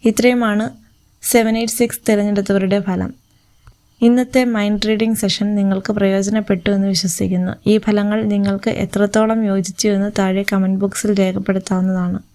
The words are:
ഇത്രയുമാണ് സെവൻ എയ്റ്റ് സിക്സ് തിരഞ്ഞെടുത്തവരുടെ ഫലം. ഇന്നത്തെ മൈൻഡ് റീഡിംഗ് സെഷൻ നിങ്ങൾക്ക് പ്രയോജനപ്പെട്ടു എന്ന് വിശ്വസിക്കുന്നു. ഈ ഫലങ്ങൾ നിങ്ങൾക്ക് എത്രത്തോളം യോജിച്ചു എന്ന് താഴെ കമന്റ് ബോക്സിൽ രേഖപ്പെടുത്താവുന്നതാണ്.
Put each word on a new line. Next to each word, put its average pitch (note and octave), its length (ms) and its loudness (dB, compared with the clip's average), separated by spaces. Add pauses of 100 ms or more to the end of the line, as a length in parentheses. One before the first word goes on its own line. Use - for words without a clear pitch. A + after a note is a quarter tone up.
(100)
ഇത്രയുമാണ് A3+ 560 2 (640)
സെവൻ A3+ 260 4
എയ്റ്റ് A3+ 220 -4
സിക്സ് A#3 280 0
തിരഞ്ഞെടുത്തവരുടെ G3+ 800 0
ഫലം. F#3 220 -2 (960)
ഇന്നത്തെ B3+ 340 2 (120)
മൈൻഡ് G#3 360 0
റീഡിംഗ് A3 320 0
സെഷൻ G3+ 260 0 (120)
നിങ്ങൾക്ക് G3 380 0
പ്രയോജനപ്പെട്ടു G3 760 0
എന്ന് G3 180 0
വിശ്വസിക്കുന്നു. F#3 600 -2 (180)
ഈ G#3+ 140 6
ഫലങ്ങൾ G#3 340 0 (140)
നിങ്ങൾക്ക് G3 380 0 (120)
എത്രത്തോളം A3 680 0
യോജിച്ചു G3 460 -2
എന്ന് G3+ 240 -2
താഴെ F#3+ 320 0
കമന്റ് F#3+ 300 0
ബോക്സിൽ G3+ 300 -2 (100)
രേഖപ്പെടുത്താവുന്നതാണ്. F#3 960 -2 (160)